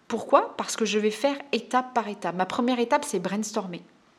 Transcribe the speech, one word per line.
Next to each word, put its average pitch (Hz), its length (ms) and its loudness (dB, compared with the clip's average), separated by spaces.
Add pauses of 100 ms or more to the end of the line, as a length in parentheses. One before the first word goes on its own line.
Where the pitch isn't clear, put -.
Pourquoi ? 277 500 2
Parce - 180 -4
que 226 100 0
je 202 140 2
vais 214 120 2
faire 277 260 0 (140)
étape 254 420 0
par 214 160 0
étape. 185 260 -4
Ma 185 100 2
première 240 340 0
étape, 240 260 2
c'est 190 140 -2
brainstormer. 190 640 -4 (380)